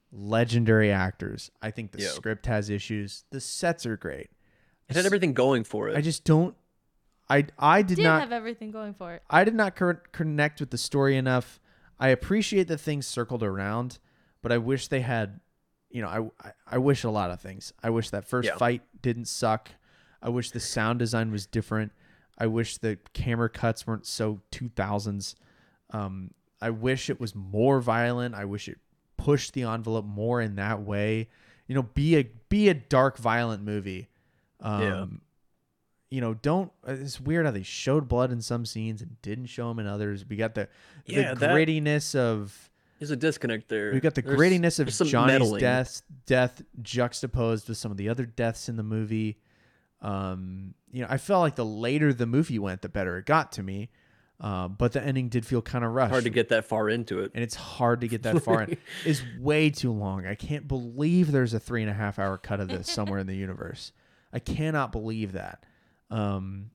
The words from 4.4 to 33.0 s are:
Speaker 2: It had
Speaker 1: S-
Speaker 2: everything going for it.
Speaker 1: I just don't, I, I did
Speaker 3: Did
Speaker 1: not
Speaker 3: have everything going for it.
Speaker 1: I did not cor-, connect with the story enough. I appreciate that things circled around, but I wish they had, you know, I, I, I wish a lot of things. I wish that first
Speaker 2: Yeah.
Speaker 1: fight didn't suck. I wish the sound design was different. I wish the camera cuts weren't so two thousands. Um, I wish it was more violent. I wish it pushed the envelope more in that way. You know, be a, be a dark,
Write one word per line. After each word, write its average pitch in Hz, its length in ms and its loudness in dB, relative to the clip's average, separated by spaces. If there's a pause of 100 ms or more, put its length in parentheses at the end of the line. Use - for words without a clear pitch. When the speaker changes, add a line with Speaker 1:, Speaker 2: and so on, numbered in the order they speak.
Speaker 2:
It 131 60 -2
had 175 40 4
Speaker 1:
S- 185 60 4
Speaker 2:
everything 185 280 4
going 127 320 4
for 107 240 -4
it. 156 80 0
Speaker 1:
I 147 40 2
just 156 220 -2
don't, 160 320 6 (720)
I, 143 180 6 (120)
I 165 220 8
did 180 160 2
Speaker 3:
Did - 60 4
Speaker 1:
not 160 180 8
Speaker 3:
have 240 100 -4
everything 226 400 -8
going 214 220 -10
for 175 220 -12
it. - 140 -18
Speaker 1:
I 170 140 8
did 220 120 4
not 202 200 2
cor-, 175 280 0 (100)
connect 151 480 0
with 135 80 -6
the 120 80 -6
story 139 400 2
enough. 127 420 0 (400)
I 131 100 2
appreciate 190 600 2
that 160 80 -2
things 143 280 -4
circled 117 380 -4
around, 104 560 -4 (420)
but 117 120 0
I 120 60 2
wish 127 280 -2
they 135 140 -2
had, 113 400 -4 (480)
you 120 120 -8
know, 98 60 -6
I, 110 400 -6
I, 104 40 -16 (160)
I 117 100 -2
wish 135 260 4
a 117 60 0
lot 101 220 -2
of 90 100 -10
things. 95 320 -16 (100)
I 117 60 0
wish 113 220 0
that 98 180 -6
first 123 180 0
Speaker 2:
Yeah. 78 80 0
Speaker 1:
fight 120 260 0 (200)
didn't 117 240 -2
suck. - 460 -2 (500)
I 120 80 -6
wish 120 220 -2
the 117 100 -8
sound 117 380 0
design 113 320 0
was 104 140 -4
different. 110 460 -4 (460)
I 113 100 0
wish 113 300 -2
the 110 200 -2 (140)
camera 117 380 0
cuts - 360 -2
weren't 113 200 -6
so 107 340 -4 (100)
two 123 200 -10
thousands. 101 680 -4 (540)
Um, 95 420 -8 (300)
I 113 80 -4
wish 123 400 -2
it 135 100 -4
was 110 160 -8
more 107 460 2
violent. 120 540 0
I 101 100 -8
wish 101 240 -8
it - 100 -14 (380)
pushed - 360 0
the 131 100 -4
envelope 113 420 -4
more 110 340 -2
in 107 160 -2
that 101 260 -2
way. 104 460 0 (400)
You 127 80 -2
know, 135 80 2
be 147 320 2
a, 143 80 6 (240)
be 208 220 6
a 175 40 4
dark, 135 440 4